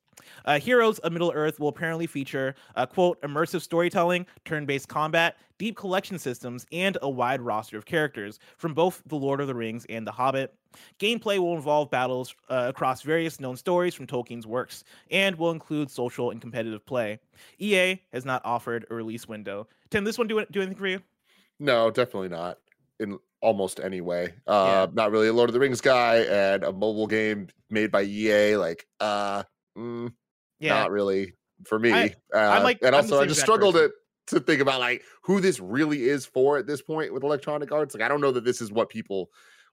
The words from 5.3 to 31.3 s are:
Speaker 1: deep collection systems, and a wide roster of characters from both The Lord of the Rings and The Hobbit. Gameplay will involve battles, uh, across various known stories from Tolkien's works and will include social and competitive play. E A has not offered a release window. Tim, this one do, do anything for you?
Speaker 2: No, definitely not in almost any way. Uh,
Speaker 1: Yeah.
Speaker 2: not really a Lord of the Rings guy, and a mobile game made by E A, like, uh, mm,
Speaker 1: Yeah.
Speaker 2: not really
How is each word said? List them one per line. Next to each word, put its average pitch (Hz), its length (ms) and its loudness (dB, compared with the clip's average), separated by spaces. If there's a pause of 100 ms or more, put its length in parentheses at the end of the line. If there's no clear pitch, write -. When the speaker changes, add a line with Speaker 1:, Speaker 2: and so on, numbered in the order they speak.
Speaker 1:
deep 208 160 -6
collection 190 440 -4
systems, 123 520 -10
and 185 320 -2
a 139 80 -4
wide 127 300 -2
roster 110 380 -6
of 104 80 -16
characters 127 520 -4 (200)
from 165 160 -8
both 170 320 0
The 151 100 -8
Lord 139 240 -2
of 143 60 -4
the 131 80 -4
Rings 113 340 -8
and 110 180 -10
The 104 60 -8
Hobbit. 135 420 -2 (440)
Gameplay 208 400 -2
will 170 180 0
involve 147 340 0
battles, 127 440 -2 (160)
uh, 123 180 0
across 131 340 -2
various 160 380 -2
known 127 160 -8
stories 175 380 0
from 127 120 -14
Tolkien's 120 400 -8
works 117 380 -8 (260)
and 190 260 2
will 165 140 0
include 151 400 -4
social 123 400 -4
and 117 100 -10
competitive 113 440 -8
play. 110 340 -4 (420)
E 202 160 2
A 185 260 2 (100)
has 127 120 -6
not 131 200 -4
offered 117 460 -4
a 120 40 -8
release 113 320 -8
window. 104 400 -12 (240)
Tim, 208 140 0
this 220 140 -4
one 226 100 0
do, 214 220 -2
do 196 100 -4
anything 190 180 -6
for 196 80 -6
you? 190 160 -4 (560)
Speaker 2:
No, 117 320 4
definitely 107 380 -2
not 87 300 -8 (420)
in 101 180 -8 (220)
almost 101 400 0
any 95 220 -6
way. 87 320 -4 (120)
Uh, 95 400 4
Speaker 1:
Yeah. - 60 -
Speaker 2:
not 110 180 0
really 110 180 4
a 110 40 2
Lord 120 160 4
of 113 60 0
the 123 60 2
Rings 135 200 2
guy, 120 380 6
and 98 460 2
a 98 80 -2
mobile 107 340 -2
game 107 420 -2 (220)
made 107 200 0
by 101 140 2
E 107 260 -2
A, 104 260 6
like, 85 300 -2 (140)
uh, 101 420 -2 (340)
mm, 120 340 -10 (480)
Speaker 1:
Yeah. 151 120 -2 (100)
Speaker 2:
not 95 100 0
really 98 440 -2 (320)